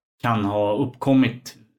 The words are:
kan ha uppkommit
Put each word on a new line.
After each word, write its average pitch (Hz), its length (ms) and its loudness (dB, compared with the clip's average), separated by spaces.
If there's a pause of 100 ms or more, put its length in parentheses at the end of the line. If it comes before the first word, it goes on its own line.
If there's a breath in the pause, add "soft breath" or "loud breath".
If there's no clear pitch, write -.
(220)
kan 110 220 0
ha 104 320 0
uppkommit 131 800 0 (220)